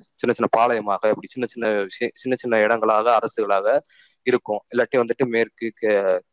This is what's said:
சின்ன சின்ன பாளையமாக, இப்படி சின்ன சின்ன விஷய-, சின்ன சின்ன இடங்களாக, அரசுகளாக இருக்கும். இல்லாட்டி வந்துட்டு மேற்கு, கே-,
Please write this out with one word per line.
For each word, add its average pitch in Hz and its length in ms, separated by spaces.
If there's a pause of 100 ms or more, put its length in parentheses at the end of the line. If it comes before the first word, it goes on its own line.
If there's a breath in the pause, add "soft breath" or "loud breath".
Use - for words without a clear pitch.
(160)
சின்ன - 180
சின்ன 117 180
பாளையமாக, 110 580
இப்படி 101 180
சின்ன 123 200
சின்ன 117 200 (140)
விஷய-, 98 340
சின்ன 127 200
சின்ன 117 240
இடங்களாக, 110 540
அரசுகளாக 104 540 (580 soft breath)
இருக்கும். 120 420
இல்லாட்டி 123 300
வந்துட்டு 117 280
மேற்கு, 113 500
கே-, 107 240 (340)